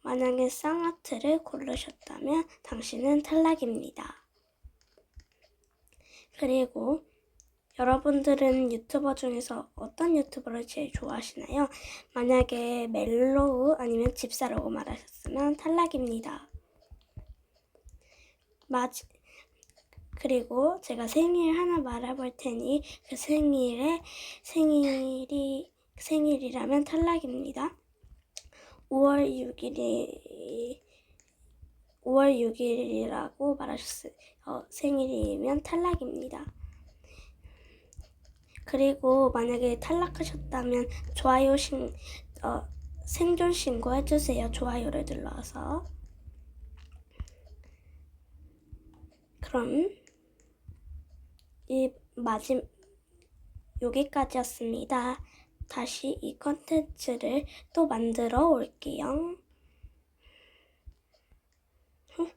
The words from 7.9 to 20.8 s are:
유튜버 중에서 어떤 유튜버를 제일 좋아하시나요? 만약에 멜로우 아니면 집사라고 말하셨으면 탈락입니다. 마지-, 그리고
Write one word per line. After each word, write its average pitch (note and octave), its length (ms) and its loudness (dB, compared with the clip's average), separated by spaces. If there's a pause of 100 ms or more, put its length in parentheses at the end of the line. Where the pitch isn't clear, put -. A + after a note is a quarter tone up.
유튜버 C4+ 440 -2
중에서 B3 600 -6
어떤 E4 400 0
유튜버를 A#3+ 500 -2
제일 C#4+ 280 -8
좋아하시나요? - 760 -4 (460)
만약에 A#3+ 760 2
멜로우 B3+ 920 4
아니면 A#3+ 380 0
집사라고 A#3 540 -4
말하셨으면 - 880 -4
탈락입니다. C4 880 -2 (2250)
마지-, B3 380 -4 (1040)
그리고 C4 680 0